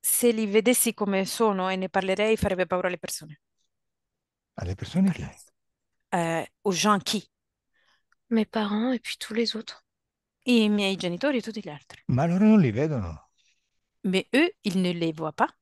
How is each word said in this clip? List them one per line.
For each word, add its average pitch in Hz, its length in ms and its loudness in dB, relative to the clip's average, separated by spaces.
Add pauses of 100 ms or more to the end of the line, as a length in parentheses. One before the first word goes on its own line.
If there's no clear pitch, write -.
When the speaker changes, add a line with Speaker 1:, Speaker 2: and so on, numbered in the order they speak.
Speaker 1:
Se - 300 2
li 220 140 0
vedessi 220 480 2
come 196 320 0
sono 190 440 0
e 190 60 -2
ne 185 120 -4
parlerei, 196 480 0
farebbe 185 300 0
paura 180 220 -2
alle 180 100 -6
persone. 156 420 -14 (1160)
Speaker 2:
Alle 90 180 -6
persone 185 360 0
chi? 107 140 -6 (880)
Speaker 1:
Eh, 165 340 -2 (180)
aux 196 80 0
gens 196 280 2
qui ? - 300 -6 (1000)
Speaker 3:
Mes 226 160 2
parents 214 460 -2
et 240 80 -2
puis - 180 -12
tous - 160 -12
les 226 200 -2
autres. - 300 -14 (600)
Speaker 1:
I 233 240 4
miei 196 260 0
genitori 180 420 -2
e 202 40 -4
tutti 220 200 -12
gli 170 80 -14
altri. - 320 -20 (120)
Speaker 2:
Ma 143 120 0
loro 185 200 2
non 214 140 8
li 135 100 6
vedono. 113 420 -2 (920)
Speaker 1:
Mais 185 300 0
eux, 294 160 4 (140)
ils 190 180 0
ne 180 100 2
les 165 200 -2
voient 156 200 -8
pas. 277 300 0